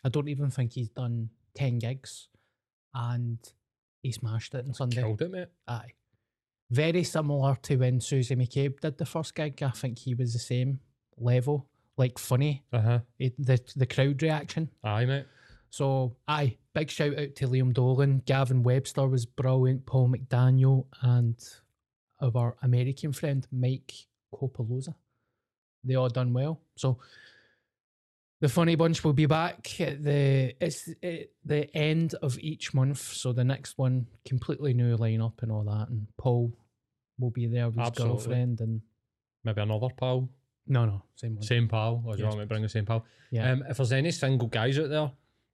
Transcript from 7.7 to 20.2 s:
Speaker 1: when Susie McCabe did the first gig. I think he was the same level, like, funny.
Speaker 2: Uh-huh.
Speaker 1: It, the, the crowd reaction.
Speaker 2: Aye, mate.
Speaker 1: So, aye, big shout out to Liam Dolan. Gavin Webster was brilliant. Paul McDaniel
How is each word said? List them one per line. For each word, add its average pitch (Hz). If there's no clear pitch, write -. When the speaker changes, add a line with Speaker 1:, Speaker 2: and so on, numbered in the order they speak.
Speaker 1:
when 127
Susie 131
McCabe 139
did 151
the 160
first -
gig. 151
I 135
think 117
he 123
was 120
the 120
same 127
level, 127
like, 127
funny. 139
Speaker 2:
Uh-huh. 117
Speaker 1:
It, 131
the, 127
the 127
crowd 139
reaction. 156
Speaker 2:
Aye, 110
mate. 139
Speaker 1:
So, 135
aye, 147
big 156
shout 147
out 143
to 135
Liam 127
Dolan. 131
Gavin 131
Webster 131
was 127
brilliant. 131
Paul 127
McDaniel 131